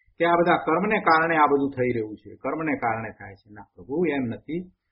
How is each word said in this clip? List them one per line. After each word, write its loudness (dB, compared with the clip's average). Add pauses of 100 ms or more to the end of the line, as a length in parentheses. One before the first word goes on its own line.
(200)
કે 2
આ 4
બધા 4
કર્મને 0
કારણે 4
આ 6
બધું 2
થઈ -2
રહ્યું -4
છે, -20
કર્મને -4
કારણે -2
થાય -18
છે. -20
ના -20
પ્રભુ, -6
એમ 0
નથી. -6 (320)